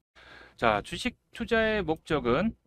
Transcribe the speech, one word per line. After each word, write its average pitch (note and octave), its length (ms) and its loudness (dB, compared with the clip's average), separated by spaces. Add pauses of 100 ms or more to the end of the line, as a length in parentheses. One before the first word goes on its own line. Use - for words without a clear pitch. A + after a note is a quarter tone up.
(560)
자, G#2+ 280 2
주식 F#3+ 340 -8 (160)
투자의 A3 480 0
목적은 D#3 720 0 (140)